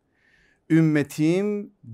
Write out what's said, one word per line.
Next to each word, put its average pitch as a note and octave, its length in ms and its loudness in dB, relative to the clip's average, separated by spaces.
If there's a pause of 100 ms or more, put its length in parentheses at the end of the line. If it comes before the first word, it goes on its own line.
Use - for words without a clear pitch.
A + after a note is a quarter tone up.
(720)
"Ümmetim D#3+ 1040 0 (220)